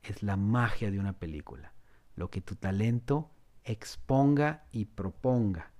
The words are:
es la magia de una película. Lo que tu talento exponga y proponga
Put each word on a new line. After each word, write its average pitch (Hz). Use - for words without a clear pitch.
es -
la 98
magia 110
de 98
una 98
película. 76
Lo -
que 95
tu -
talento 120
exponga 143
y 107
proponga 104